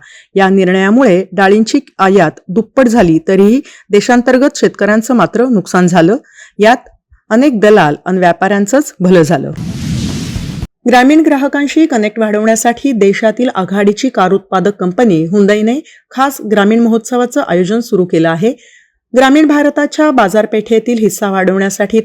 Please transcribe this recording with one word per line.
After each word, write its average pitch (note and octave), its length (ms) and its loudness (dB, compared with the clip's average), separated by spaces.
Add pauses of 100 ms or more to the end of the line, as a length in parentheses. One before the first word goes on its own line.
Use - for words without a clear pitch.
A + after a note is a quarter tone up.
(360)
या F#3+ 140 2
निर्णयामुळे F#3+ 840 2
डाळींची G#3 480 0 (200)
आयात F#3 480 2
दुप्पट A3+ 400 -2
झाली, F3+ 400 2
तरीही G3+ 340 2 (280)
देशांतर्गत B3 680 0
शेतकऱ्यांचं G#3+ 560 -2
मात्र A#3 320 0
नुकसान F#3 420 0
झालं. F3 300 2 (420)
यात A3+ 300 0 (400)
अनेक A#3+ 300 2
दलाल F#3 360 2 (100)
अन F#3 120 -2
व्यापाऱ्यांचंच G3+ 840 0
भलं F#3 220 4
झालं. C#3+ 300 -2 (1400)
ग्रामीण C4 300 4
ग्राहकांशी C#4+ 680 0
कनेक्ट A3 340 -2
वाढवण्यासाठी A3 720 -2
देशातील G#3+ 640 0
आघाडीची G3+ 540 -2
कार F#3 220 0
उत्पादक G3 440 -2
कंपनी F3+ 520 0
Hyundai-ने G#3 520 0 (320)
खास C4+ 260 -4 (140)
ग्रामीण G#3+ 280 2
महोत्सवाचं A#3+ 680 -2
आयोजन F#3 320 -2
सुरू G3 260 -2
केलं E3 240 0
आहे. F3+ 520 -6 (360)
ग्रामीण C4+ 280 4
भारताच्या D4 640 0
बाजारपेठेतील A3 880 0
हिस्सा G3+ 320 -2
वाढवण्यासाठी G3 720 -2